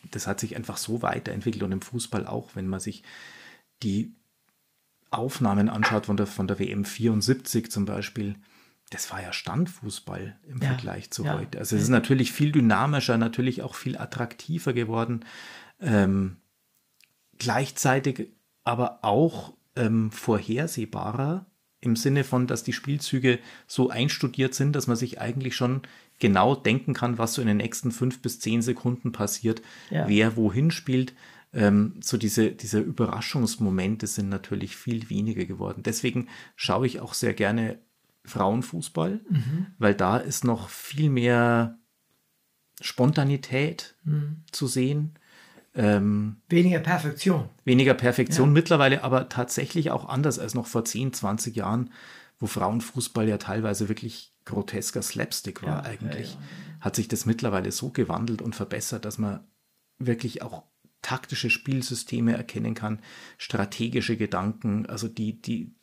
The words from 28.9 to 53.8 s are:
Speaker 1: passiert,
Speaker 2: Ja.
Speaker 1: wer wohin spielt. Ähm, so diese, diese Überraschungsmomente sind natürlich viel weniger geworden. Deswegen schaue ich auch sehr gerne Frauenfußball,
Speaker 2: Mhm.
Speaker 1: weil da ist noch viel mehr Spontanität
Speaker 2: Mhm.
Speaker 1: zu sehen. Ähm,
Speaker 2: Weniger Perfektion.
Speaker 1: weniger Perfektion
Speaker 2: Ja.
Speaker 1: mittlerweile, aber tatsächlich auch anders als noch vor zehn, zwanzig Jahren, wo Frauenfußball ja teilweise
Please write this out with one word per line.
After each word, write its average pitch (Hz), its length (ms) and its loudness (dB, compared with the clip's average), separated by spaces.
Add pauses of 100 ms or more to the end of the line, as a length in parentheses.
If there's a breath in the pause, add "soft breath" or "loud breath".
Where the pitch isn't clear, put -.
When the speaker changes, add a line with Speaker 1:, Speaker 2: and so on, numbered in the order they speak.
Speaker 1:
passiert, 110 500 -2 (260 loud breath)
Speaker 2:
Ja. 80 180 -2
Speaker 1:
wer 110 300 4
wohin 117 340 4
spielt. 127 440 -2 (400 loud breath)
Ähm, 104 480 4
so - 160 -2
diese, 107 320 2
diese 107 280 -2
Überraschungsmomente 107 1300 0
sind 101 220 -2
natürlich 98 480 -6
viel 113 320 -6
weniger 104 380 -2
geworden. 98 360 -8
Deswegen 120 460 -2 (280 loud breath)
schaue 113 300 0
ich - 140 -2
auch - 140 -12
sehr 110 180 0
gerne 110 460 0 (440)
Frauenfußball, 110 1000 -2 (100)
Speaker 2:
Mhm. 156 360 0 (120)
Speaker 1:
weil 101 160 4
da 101 240 2
ist - 260 -6
noch 110 240 0
viel 151 400 -2
mehr 120 720 4 (1040)
Spontanität 139 1120 0 (100)
Speaker 2:
Mhm. 151 380 -2 (100)
Speaker 1:
zu - 140 -4
sehen. 143 480 0 (600 soft breath)
Ähm, 104 600 4 (140)
Speaker 2:
Weniger 175 300 6
Perfektion. 160 680 0 (160)
Speaker 1:
weniger 127 300 8
Perfektion 127 560 4
Speaker 2:
Ja. - 20 8
Speaker 1:
mittlerweile, 143 500 6
aber 127 280 2
tatsächlich 139 600 -2
auch - 160 -2
anders 135 320 0
als 120 160 -6
noch 120 120 -2
vor 117 180 0
zehn, 127 300 -4
zwanzig 107 420 -4
Jahren, 113 340 -2 (480 loud breath)
wo 117 80 -4
Frauenfußball 113 800 0
ja 104 120 2
teilweise 104 500 -2